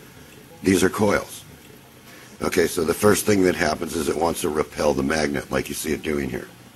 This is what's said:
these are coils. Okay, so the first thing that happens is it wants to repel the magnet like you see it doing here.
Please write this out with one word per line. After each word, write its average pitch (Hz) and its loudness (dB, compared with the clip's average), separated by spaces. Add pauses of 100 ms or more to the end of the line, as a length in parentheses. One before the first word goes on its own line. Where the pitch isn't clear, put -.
(640)
these 90 4
are 92 4
coils. 98 -2 (1000)
Okay, 80 2
so 85 -2
the 80 2
first 104 2
thing 104 4
that 87 4
happens 78 -2
is 80 -4
it - 0
wants 82 0
to 87 -2
repel 76 0
the 67 -2
magnet 71 -2
like 65 -2
you 71 -8
see 76 -4
it 67 -6
doing 71 -4
here. 64 -8 (280)